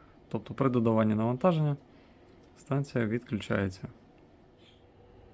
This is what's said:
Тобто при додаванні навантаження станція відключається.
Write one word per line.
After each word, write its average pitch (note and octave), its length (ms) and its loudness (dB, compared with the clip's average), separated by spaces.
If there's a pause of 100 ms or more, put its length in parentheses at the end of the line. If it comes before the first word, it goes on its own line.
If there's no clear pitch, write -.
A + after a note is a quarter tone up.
(280)
Тобто - 260 -8
при B2+ 160 2
додаванні A2 460 4
навантаження C#3+ 640 0 (800)
станція C3+ 480 -2
відключається. G#2 800 -4 (1500)